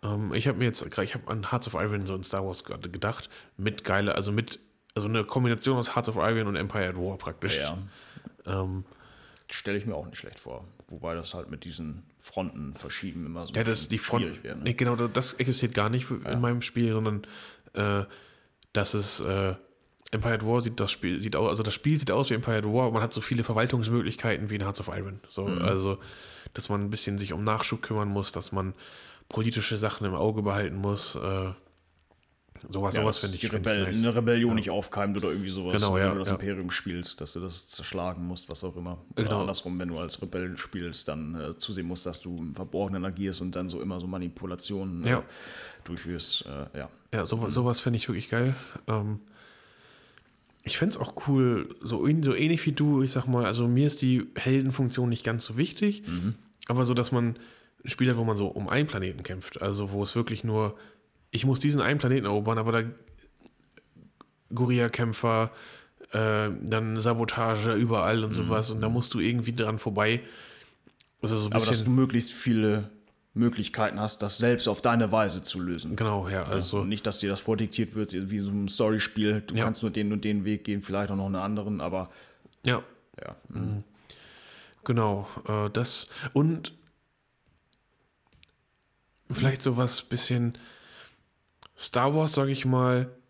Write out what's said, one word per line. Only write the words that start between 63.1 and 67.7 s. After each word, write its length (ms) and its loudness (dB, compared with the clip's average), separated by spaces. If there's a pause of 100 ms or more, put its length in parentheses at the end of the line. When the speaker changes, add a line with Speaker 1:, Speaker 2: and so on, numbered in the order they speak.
Speaker 1:
Guerilla-Kämpfer, 1000 2 (640)
äh, 380 2 (100)
dann 400 0
Sabotage 720 2